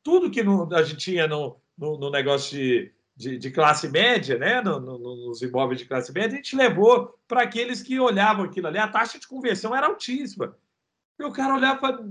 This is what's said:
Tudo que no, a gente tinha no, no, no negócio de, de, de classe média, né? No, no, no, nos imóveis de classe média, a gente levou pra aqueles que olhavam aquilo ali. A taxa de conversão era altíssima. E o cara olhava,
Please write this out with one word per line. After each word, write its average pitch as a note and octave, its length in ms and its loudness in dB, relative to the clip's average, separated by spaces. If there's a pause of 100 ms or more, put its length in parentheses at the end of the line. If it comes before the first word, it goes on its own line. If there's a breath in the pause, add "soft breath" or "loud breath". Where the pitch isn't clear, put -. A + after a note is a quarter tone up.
Tudo F4+ 300 4
que A#3 100 0
no, G3 320 2
a D#3+ 80 6
gente D#3 160 -2
tinha F3 300 0
no, D3+ 280 -4 (220)
no, D3+ 180 -6
no C#3 140 -6
negócio C#3 480 0
de, B2 340 0 (240)
de, B2+ 220 -8
de C3 140 -8
classe D3+ 360 2
média, E3+ 480 2
né? G3+ 240 0
No, E3+ 200 -2
no, B2+ 180 -12
no, A#2+ 300 -12
nos A#2 120 -10
imóveis B2+ 380 -2
de - 80 -16
classe C3 260 -6
média, G#3 200 -2
a C4+ 40 -8
gente C4+ 200 -8
levou A#3+ 600 4 (120)
pra A#3+ 160 2
aqueles A#3+ 380 -4
que C4 180 -2
olhavam G#3 440 4
aquilo F3 220 -6
ali. D#3+ 120 -4
A G#3+ 100 0
taxa G#3+ 300 -2
de - 100 -20
conversão A#3 460 -4
era C#4 120 0
altíssima. C4 720 -6 (640)
E D4 40 -8
o C#4+ 60 -6
cara C4+ 240 0
olhava, C4 560 0